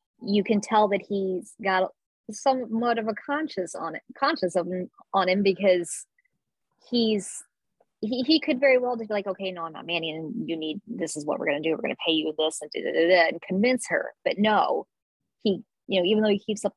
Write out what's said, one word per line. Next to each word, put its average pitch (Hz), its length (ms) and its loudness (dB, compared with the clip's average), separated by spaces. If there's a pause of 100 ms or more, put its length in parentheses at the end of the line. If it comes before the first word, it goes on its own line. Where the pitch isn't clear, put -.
(220)
you 202 220 2
can 208 160 2
tell 214 280 4
that 196 140 0
he's 190 600 -4
got 190 280 0 (400)
somewhat 233 680 0
of 220 100 -4
a 214 60 0
conscience 285 600 -4
on 160 220 -8
it, - 60 -14 (140)
conscience 262 380 0
of 175 140 0
him, 180 220 -6 (220)
on 190 160 2
him, 190 140 4
because 185 640 2 (840)
he's, 220 540 0 (580)
he, 240 220 -2
he 302 180 4
could 269 200 0
very 262 180 6
well 247 180 -2
just 220 120 -8
be 214 60 -4
like, 202 120 -2
"Okay, 190 260 -4
no, 170 120 -8
I'm 165 80 -8
not 165 140 -14
Manny, 165 240 -2
and 156 380 -6
you 165 80 -2
need, 156 300 -6
this 190 300 -6
is 147 100 -8
what 151 120 -2
we're - 80 -4
gonna 147 140 0
do. 156 120 -2
We're - 100 -4
gonna 147 140 -4 (100)
pay 165 60 0
you 156 240 0
this 156 260 -2
and 151 80 -14
da, - 120 -8
da, - 100 -4
da, 165 160 2
da," 175 200 4
and 165 140 -6
convince 233 460 0
her. - 260 -2 (100)
But - 140 -2
no, 190 480 2 (560)
he, 190 200 0 (240)
you 190 140 2
know, 175 60 2
even 214 160 4
though 214 80 4
he 202 80 2
keeps 208 260 -6
up 202 120 -4